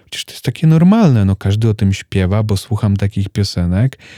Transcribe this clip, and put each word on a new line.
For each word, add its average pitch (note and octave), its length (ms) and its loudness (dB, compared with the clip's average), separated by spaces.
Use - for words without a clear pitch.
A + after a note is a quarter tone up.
przecież - 200 -12
to - 80 -20
jest - 120 -18
takie C3 220 -2
normalne, D#3+ 580 4
no F#2+ 120 0
każdy G#2+ 320 0
o G#2+ 60 0
tym G2 180 0
śpiewa, G2 500 -2
bo G#2+ 140 0
słucham G2+ 400 -2
takich G2 320 -4
piosenek, G2 680 -2